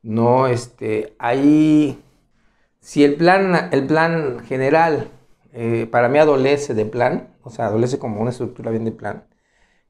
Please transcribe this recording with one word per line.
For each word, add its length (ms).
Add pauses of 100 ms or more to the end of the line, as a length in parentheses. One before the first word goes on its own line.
No, 400
este, 720
ahí, 800 (800)
si 240
el 120
plan, 560
el 160
plan 580
general, 640 (420)
eh, 380
para 200
mí 100
adolece 560
de 100
plan, 440 (120)
o 80
sea, 160
adolece 320
como 240
una 80
estructura 400
bien 160
de 60
plan, 340 (640)